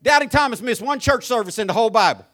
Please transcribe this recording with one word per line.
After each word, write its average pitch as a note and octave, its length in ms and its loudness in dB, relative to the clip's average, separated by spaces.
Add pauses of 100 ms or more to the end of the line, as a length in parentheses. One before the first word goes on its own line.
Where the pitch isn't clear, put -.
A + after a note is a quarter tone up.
Doubting C#4+ 280 2
Thomas C4 340 0
missed A#3+ 180 -4
one C4+ 200 -4
church C#4 260 0
service G#3+ 320 -4
in G#3+ 80 -4
the F#3 60 -2
whole A3 180 2
Bible. F#3 440 2